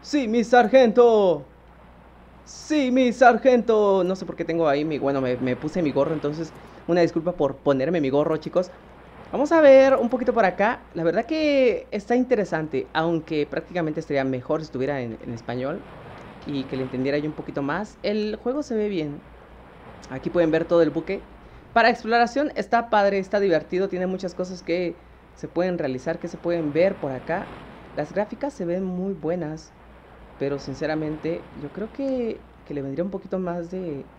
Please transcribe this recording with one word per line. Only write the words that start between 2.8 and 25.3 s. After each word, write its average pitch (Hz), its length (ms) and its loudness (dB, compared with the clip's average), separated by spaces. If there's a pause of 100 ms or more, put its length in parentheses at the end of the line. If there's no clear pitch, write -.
mi 247 220 4
sargento! 220 880 6
No 185 140 0
sé 185 80 -12
por 165 100 -10
qué 165 120 -6
tengo 165 200 0
ahí 143 160 2
mi, 151 160 -2
bueno, 139 220 0
me, 127 160 0
me 127 200 -2
puse 160 260 -4
mi 143 100 0
gorro, 143 220 0
entonces 151 400 -6 (340)
una 175 140 4
disculpa 165 300 0
por 139 240 0
ponerme 143 440 0
mi 139 80 0
gorro, 151 300 0
chicos. 180 320 -2 (600)
Vamos 294 220 0
a 330 80 6
ver 269 360 10
un 233 120 0
poquito 247 240 0
por 214 140 4
acá. 202 340 0 (140)
La 165 100 -4
verdad 208 220 0
que 285 640 2
está 226 260 -2
interesante, 180 760 0
aunque 160 520 0
prácticamente 160 540 -6
estaría 139 240 -2
mejor 131 360 -4
si 156 40 -10
estuviera 135 380 -4
en, 113 200 -10
en 123 120 -10
español 127 460 -8 (680)
y 139 180 -6
que 135 120 -8
le 131 80 -4
entendiera 131 340 -2
yo 151 100 -4
un 147 80 -8
poquito 147 240 -8
más. 165 420 -6
El 214 400 -2
juego 269 200 -4
se 254 120 -6
ve 208 140 -2
bien. 151 320 -4 (880)
Aquí 135 220 -8
pueden 170 200 2
ver 165 140 2
todo 170 160 4
el 156 80 6
buque. 165 320 -6 (540)
Para 226 160 6
exploración 233 640 0
está 233 340 -2
padre, 202 300 4
está 190 200 -2
divertido, 185 520 0
tiene 180 160 -2
muchas 185 280 -6
cosas 185 280 -8
que 175 320 -2 (420)